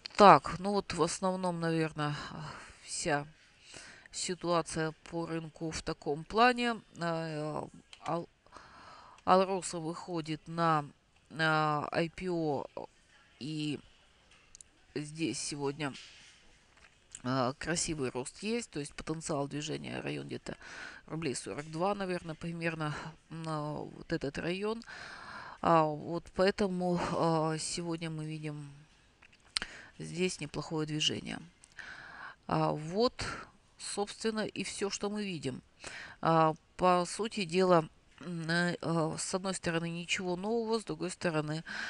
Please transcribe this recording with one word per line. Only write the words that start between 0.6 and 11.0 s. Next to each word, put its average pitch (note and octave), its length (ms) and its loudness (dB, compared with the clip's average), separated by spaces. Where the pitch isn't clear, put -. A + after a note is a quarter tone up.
вот G3 220 -2
в E3 80 2
основном, F#3 580 0
наверно, D#3 560 0
вся D3 440 -2
ситуация E3+ 840 -2
по E3+ 160 -4
рынку E3 440 -6
в - 120 -8
таком D#3+ 420 -4
плане. A#3+ 560 2
А, D#3+ 680 -2
Ал-, E3 220 -2
Алроса F#3 540 4
выходит D#3+ 720 -4
на, D#3+ 380 4